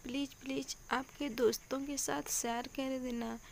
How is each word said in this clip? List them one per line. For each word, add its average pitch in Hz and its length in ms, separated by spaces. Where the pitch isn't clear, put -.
प्लीज़, 269 260
प्लीज़ 269 340
आपके 262 380
दोस्तों 240 560
के 285 120
साथ 285 320
शेयर 240 380
कर 262 320
देना 233 400